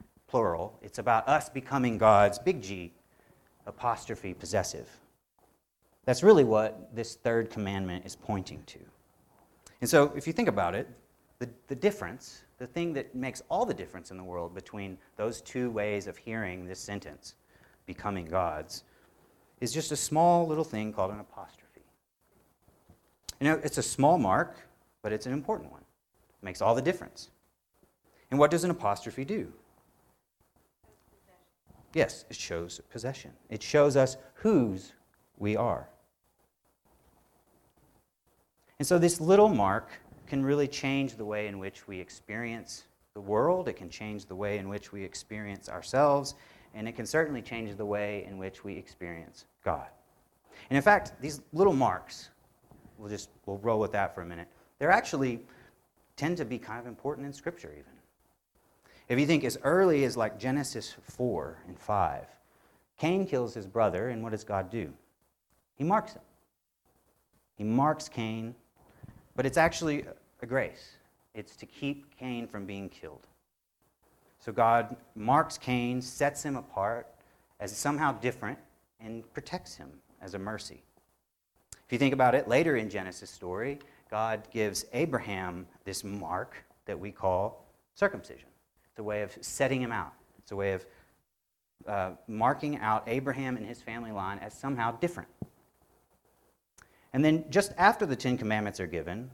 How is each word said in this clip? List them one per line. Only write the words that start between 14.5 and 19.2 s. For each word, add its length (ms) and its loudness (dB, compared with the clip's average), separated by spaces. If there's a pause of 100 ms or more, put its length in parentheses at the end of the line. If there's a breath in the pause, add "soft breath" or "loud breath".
between 440 -12 (180 soft breath)
those 240 -4
two 300 -4
ways 360 -2
of 100 -10
hearing 500 -8
this 120 -12
sentence, 560 -12 (520 soft breath)
becoming 380 -6
gods, 600 -2 (760 soft breath)